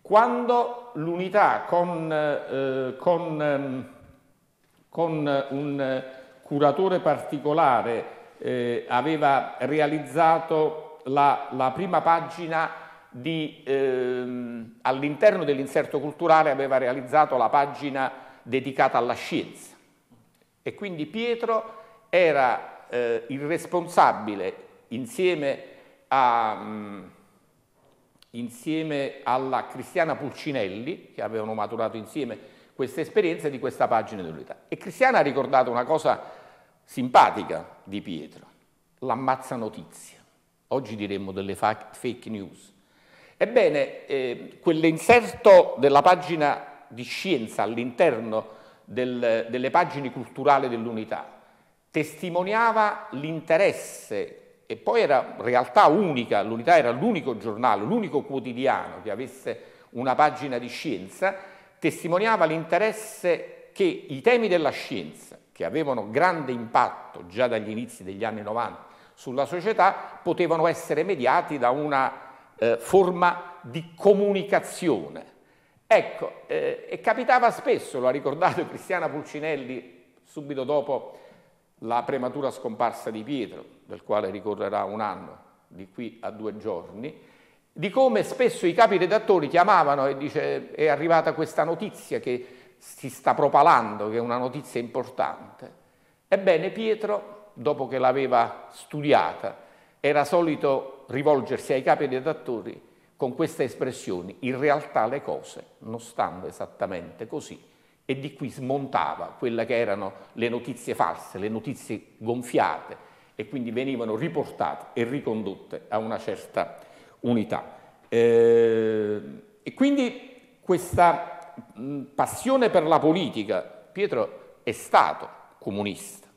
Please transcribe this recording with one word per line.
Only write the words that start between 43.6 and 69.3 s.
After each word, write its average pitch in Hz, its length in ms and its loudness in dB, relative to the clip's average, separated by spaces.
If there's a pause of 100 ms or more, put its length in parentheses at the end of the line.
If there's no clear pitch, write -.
eh, 127 520 -4
quell'inserto 175 1160 6
della 139 240 6
pagina 156 640 2 (220)
di 117 160 -14
scienza 120 580 -2
all'interno 117 1000 -2 (220)
del, 120 680 -2
delle 127 200 -4
pagine 139 420 0
culturali 135 580 2
dell'Unità 113 560 -6 (640)
testimoniava 202 1200 0
l'interesse 160 1300 -2 (220)
e 110 120 -8
poi 226 240 2
era 143 380 2
realtà 123 480 6
unica, 147 540 4
l'Unità 120 360 4
era 123 140 4
l'unico 135 460 -2
giornale, 110 460 0
l'unico 151 380 -2
quotidiano 113 840 -4
che 104 80 -6
avesse 120 500 -8 (300)
una 123 240 -2
pagina 135 420 2
di 120 100 -6
scienza, 117 680 -6 (440)
testimoniava 180 680 2
l'interesse 170 1300 -2
che - 100 0
i 151 380 -2
temi 233 260 4
della 165 220 2
scienza, - 680 -8 (140)
che - 140 -6
avevano 120 440 -2
grande 151 420 0
impatto 117 760 0
già 110 200 0
dagli 113 220 -2
inizi 113 340 -10
degli 98 200 -8
anni 110 180 -6
novanta 104 500 -6 (220)
sulla 131 320 -4